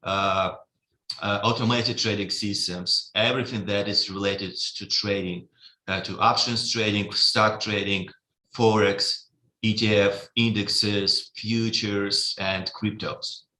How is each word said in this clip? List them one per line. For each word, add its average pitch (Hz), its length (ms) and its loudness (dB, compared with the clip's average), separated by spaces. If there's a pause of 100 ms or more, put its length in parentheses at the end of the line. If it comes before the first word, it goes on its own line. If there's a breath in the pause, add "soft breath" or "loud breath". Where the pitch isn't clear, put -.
uh, 98 500 2 (680)
uh, 101 200 0
automated 117 560 2
trading 101 320 -2
systems, 92 840 -2
everything 117 520 0
that 101 220 0
is 98 220 0
related 98 440 -2 (220)
to 101 100 -10
trading, 90 640 -2 (400 loud breath)
uh, 95 120 -2
to 92 180 -8
options 117 540 2
trading, 104 400 0
stock - 480 2
trading, 98 480 -2 (480)
Forex, 107 720 4 (360)
E 110 120 4
T 107 200 2
F, 101 420 2
indexes, 104 1000 0
futures, 107 1000 -2
and 95 340 -2
cryptos. - 720 -6 (180)